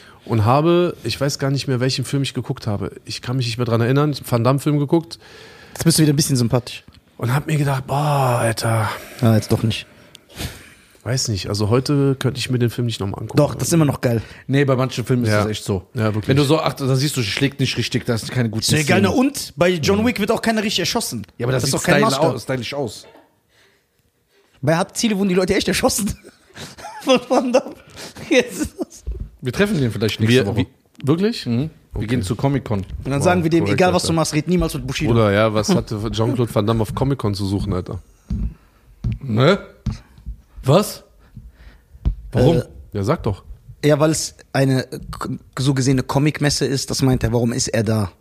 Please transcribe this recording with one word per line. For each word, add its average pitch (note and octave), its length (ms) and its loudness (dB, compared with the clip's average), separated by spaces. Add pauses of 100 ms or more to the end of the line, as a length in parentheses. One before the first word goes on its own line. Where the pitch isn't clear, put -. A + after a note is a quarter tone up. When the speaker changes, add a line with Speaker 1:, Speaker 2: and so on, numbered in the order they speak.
(240)
Speaker 1:
und A2+ 200 0
habe, E3 600 4
ich A#2+ 160 -4
weiß C#3+ 180 -2
gar C3+ 140 0
nicht C#3 160 -2
mehr, B2+ 100 0
welchen C3 260 0
Film C#3 200 -2
ich - 100 -6
geguckt - 320 -6
habe. G2 240 -4 (140)
Ich - 180 -12
kann B2+ 140 -4
mich B2 100 -2
nicht A#2 120 -6
mehr B2 80 0
dran A2+ 140 2
erinnern. C#3 300 2
Ich C3+ 80 -6
hab - 60 -16
einen - 80 -4
Van A#2 120 2
Damme-Film C#3+ 360 2
geguckt. D#3 400 -2 (540)
Speaker 2:
Jetzt - 100 -6
bist E3 140 4
du D#3+ 40 6
wieder D3+ 100 6
ein C#3 40 2
bisschen C#3+ 180 0
sympathisch. A#2+ 480 0 (360)
Speaker 1:
Und A#2 140 -2
hab D3 140 -2
mir D#3 100 0
gedacht, C#3 300 0
boah, C#3 540 0
Alter. A2+ 500 0 (320)
Speaker 2:
Ja, A2+ 140 6
jetzt G#2+ 160 0
doch A2 100 2
nicht. - 240 -2 (1160)
Speaker 1:
Weiß B2+ 240 -2
nicht, G2+ 200 -4
also G#2 220 0
heute C#3 480 2
könnte - 200 -2
ich - 120 -6
mir C3 80 2
den A#2+ 100 2
Film A#2+ 180 -2
nicht A2+ 120 -4
nochmal G2 220 -4
angucken. - 180 -4
Speaker 2:
Doch, C#3 160 2
das B2 140 -4
ist E3 60 0
immer D#3+ 100 6
noch C#3 160 0
geil. A#2 220 0 (260)
Speaker 3:
Nee, C#3 160 4
bei C3+ 100 2
manchen B2 300 -2
Filmen B2 180 2
ist A2 80 2
Speaker 1:
Ja. G#2 120 4
Speaker 3:
das G#2 40 2
echt G#2+ 180 -6
so. F#2+ 300 -2
Speaker 1:
Ja, A2 120 0
wirklich. G#2 220 -2
Speaker 3:
Wenn C#3 80 6
du D3 60 4
so D3 160 4
achtest, C#3 320 -2
dann C3+ 60 2
siehst C#3 200 0
du, B2+ 60 -2
schlägt A2+ 380 -2
nicht B2+ 180 0
richtig, A#2 280 -2
da - 100 0
ist - 160 -6
keine A#2 180 0
gute G#2+ 160 -4
Speaker 2:
Sehr D3+ 120 2
geil. D3+ 80 0 (120)
Speaker 3:
Szene. G3 40 4
Speaker 2:
Na G3 80 2
und? C4+ 460 0
Bei E3+ 140 4
John F#3 320 2
Speaker 3:
Mhm. A#3 40 2
Speaker 2:
Wick B3 120 0
wird G#3 140 0
auch G#3+ 100 -2
keiner A3 220 0
richtig G#3+ 160 -2
erschossen. D3+ 440 -4 (140)
Speaker 3:
Ja, A#2+ 80 -4
aber B2+ 60 0
das B2+ 100 0
Speaker 2:
Das C#3 60 -2
ist C#3+ 40 -2
Speaker 3:
sieht - 80 -2
Speaker 2:
doch - 40 -10
kein - 180 4
Speaker 3:
stylisch C3+ 160 4
Speaker 2:
Maßstab. D#3+ 160 2
Speaker 3:
aus, A#2+ 80 -8
stylisch C3 320 -6
aus. C#3 320 -8 (1600)
Speaker 2:
Bei D3+ 140 2
Hab F#3 180 -2
Ziele A3 220 0
wurden G3 140 0
die F3+ 40 2
Leute F#3 200 2
echt - 140 0
erschossen. - 460 0 (460)
<laughs> - 400 -16
Von B3+ 180 2 (120)
Van B3+ 200 0
Damme. B3 220 0 (560)
Jetzt - 320 0
ist - 180 -6
das - 260 -10 (360)
Speaker 3:
Wir B2 140 -4
treffen G3+ 260 0
den A#2+ 100 2
vielleicht G#2 300 -2
nächste A2+ 140 4
Speaker 1:
Wir, A2 120 4
Speaker 3:
Woche. G2 120 -2
Speaker 1:
wie, F#2 80 0 (360)
wirklich? E3+ 440 0
Speaker 3:
Mhm. B2+ 240 -2 (220)
Wir - 20 -18
Speaker 1:
Okay. - 140 -4
Speaker 3:
gehen B2 140 0
zu G2+ 140 -4
Comic-Con. C3+ 440 -2
Speaker 2:
Und F#2+ 60 -10 (200)
dann C3 140 -4
Speaker 1:
Wow, C#3 40 -2
Speaker 2:
sagen F3+ 180 4
wir E3 60 0
dem, E3 160 2
Speaker 1:
korrekt, - 160 0
Speaker 2:
egal F3+ 140 4
was F3 80 2
Speaker 1:
Alter. E3+ 100 -2
Speaker 2:
du E3 40 0
machst, D#3 180 -2
red D3 140 -2
niemals E3 260 0
mit B2+ 120 -6
Bushido. C3+ 280 -2
Speaker 1:
Bruder, G#2+ 180 4
ja, G#2+ 220 4
was G#2+ 200 2
hatte A2+ 360 -2
Jean-Claude A2+ 440 -2
Van G#2 120 2
Damme A2+ 160 2
auf - 120 -4
Comic-Con C3 400 -2
zu G2 120 -4
suchen, F#2+ 260 -2
Alter? F2+ 280 -6 (1200)
Speaker 3:
Ne? C3+ 380 2 (1040)
Was? E3+ 400 2 (1300)
Warum? B2+ 260 4
Speaker 2:
Äh, - 40 0 (300)
Speaker 1:
Ja, G2+ 120 -4
sag C#3+ 180 0
doch. G#2 220 -4 (400)
Speaker 2:
ja, D3 140 6
weil D#3 120 4
es - 240 -4 (180)
eine, C3+ 400 2
äh, - 60 -12 (200)
k-, - 120 -8 (280)
so C3+ 160 2
gesehene C3 280 2
Comic-Messe D3 640 0
ist, C3 240 -4
das C3 120 -2
meint C3 220 2
er, A2+ 80 0
warum A#2 200 2
ist B2 160 -4
er A2+ 140 0
da? G#2+ 380 0